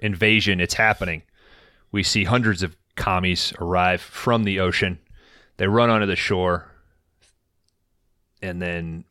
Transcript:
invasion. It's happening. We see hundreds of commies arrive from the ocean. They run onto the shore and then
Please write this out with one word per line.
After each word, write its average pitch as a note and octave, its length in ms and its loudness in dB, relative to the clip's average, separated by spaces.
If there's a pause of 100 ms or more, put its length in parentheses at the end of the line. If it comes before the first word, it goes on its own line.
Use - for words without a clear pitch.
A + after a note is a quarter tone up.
invasion. G#2 560 2
It's F2 160 -2
happening. G2 480 0 (680)
We G2+ 120 -2
see G#2 220 0
hundreds A2 380 2
of E2+ 120 -6 (200)
commies F2+ 640 0
arrive F2+ 420 0
from A#2 420 -2
the F#2+ 160 0
ocean. F2+ 400 0 (580)
They F#2 100 0
run A#2 220 4
onto A2 180 2
the F#2+ 80 0
shore F2+ 540 -2 (1700)
and F2+ 200 -8
then E2+ 500 -6